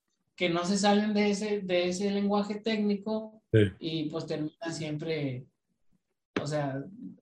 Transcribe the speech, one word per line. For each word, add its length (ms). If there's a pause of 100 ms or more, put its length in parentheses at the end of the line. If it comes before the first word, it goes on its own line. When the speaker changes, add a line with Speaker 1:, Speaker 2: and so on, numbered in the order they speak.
(380)
Speaker 1:
que 120
no 160
se 120
salen 360
de 180
ese, 300
de 280
ese 220
lenguaje 440
técnico, 840 (100)
Speaker 2:
Sí. 80 (200)
Speaker 1:
y 300
pues 160
terminan 480
siempre, 760 (920)
o 60
sea, 340 (400)